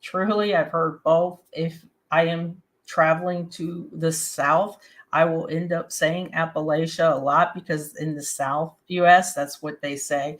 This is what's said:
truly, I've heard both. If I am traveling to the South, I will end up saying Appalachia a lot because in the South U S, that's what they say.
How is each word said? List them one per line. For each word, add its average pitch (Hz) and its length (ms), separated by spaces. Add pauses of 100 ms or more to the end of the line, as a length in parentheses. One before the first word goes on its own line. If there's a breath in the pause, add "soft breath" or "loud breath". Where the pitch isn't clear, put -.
truly, 208 520
I've 160 140
heard 165 340
both. 175 400 (100)
If 165 320 (260)
I 165 160
am 170 340 (260)
traveling 170 640
to 170 420
the 160 200
South, 160 680 (340 loud breath)
I 156 120
will 165 240
end 170 240
up 170 200
saying 170 400
Appalachia 160 800
a - 20
lot 143 380
because 156 420
in 156 180
the 147 80
South 143 520 (140)
U 180 180
S, 180 260
that's 143 300
what 151 180
they 143 160
say. 143 440